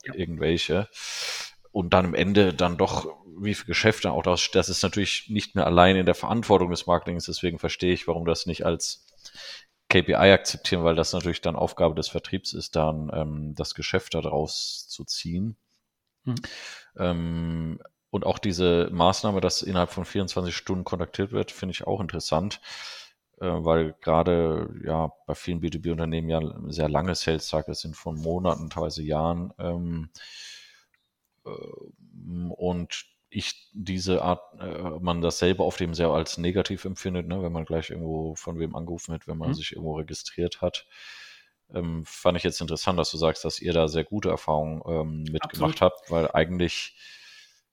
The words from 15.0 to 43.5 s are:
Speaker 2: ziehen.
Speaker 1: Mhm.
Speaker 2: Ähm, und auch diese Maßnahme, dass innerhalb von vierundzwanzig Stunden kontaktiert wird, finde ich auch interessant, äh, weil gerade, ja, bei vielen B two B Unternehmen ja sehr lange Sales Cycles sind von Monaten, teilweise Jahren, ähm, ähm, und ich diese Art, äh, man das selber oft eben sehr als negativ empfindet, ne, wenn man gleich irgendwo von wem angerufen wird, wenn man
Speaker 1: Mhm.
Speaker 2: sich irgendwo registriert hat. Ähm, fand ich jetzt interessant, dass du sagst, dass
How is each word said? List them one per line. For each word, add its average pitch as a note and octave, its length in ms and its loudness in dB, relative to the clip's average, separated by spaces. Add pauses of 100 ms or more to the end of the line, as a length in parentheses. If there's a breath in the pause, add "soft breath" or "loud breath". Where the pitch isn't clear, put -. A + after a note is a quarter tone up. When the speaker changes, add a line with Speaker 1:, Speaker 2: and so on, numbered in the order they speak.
Speaker 2:
ziehen. F#2 520 -4 (680)
Speaker 1:
Mhm. B2+ 100 -2 (640 loud breath)
Speaker 2:
Ähm, E2 800 -2 (300)
und G2+ 160 -2
auch F#2+ 140 2
diese E2+ 520 4
Maßnahme, F#2 480 4
dass F2 220 2
innerhalb F2+ 280 0
von F2+ 140 -6
vierundzwanzig F2+ 520 -2
Stunden F#2 280 -4
kontaktiert F#2 480 -4
wird, G2+ 200 -2
finde F#2+ 200 -6
ich - 140 -10
auch G2 140 0
interessant, E2+ 600 -2 (800 loud breath)
äh, F#2+ 60 -2
weil E2 540 2
gerade, E2 720 2 (100)
ja, D#2+ 280 0 (140)
bei D2+ 100 -4
vielen F2 240 -4
B E2 100 -2
two D#2+ 100 -6
B E2+ 120 -2
Unternehmen D#2+ 360 -2
ja D#2+ 120 2 (280)
sehr D#2 200 0
lange D#2+ 260 0
Sales D#2+ 340 -2
Cycles D#2 320 -4
sind D#2+ 160 -10
von D#2+ 200 -8
Monaten, E2 540 -2
teilweise D#2+ 320 -4
Jahren, E2 560 -2
ähm, E2+ 520 -6 (1400 loud breath)
ähm, G#1+ 1080 -12
und F2+ 540 -4 (260)
ich - 400 -8
diese F#2 500 0
Art, F2+ 180 2 (200)
äh, E2+ 400 -8
man F2 220 0
das E2+ 160 0
selber F2+ 260 4
oft F2+ 160 0
eben F2 140 -2
sehr E2 140 2
als D#2 280 0
negativ F2+ 480 -2
empfindet, F2+ 440 -6
ne, F#2 160 -4
wenn E2+ 80 -4
man E2 120 -4
gleich D#2+ 260 -4
irgendwo D#2+ 440 -6
von E2 240 -8
wem D#2+ 160 -4
angerufen E2+ 380 -8
wird, - 160 -8
wenn D#2+ 100 -6
man D#2+ 120 -2
Speaker 1:
Mhm. C#3+ 40 0
Speaker 2:
sich D2+ 180 -6
irgendwo D#2+ 240 -6
registriert D#2+ 640 -6
hat. - 260 -4 (880 loud breath)
Ähm, E2 320 -4
fand - 340 2
ich - 40 -6
jetzt - 180 0
interessant, E2 380 0
dass D#2+ 140 2
du D#2+ 60 -8
sagst, D#2+ 260 2
dass D#2 160 -4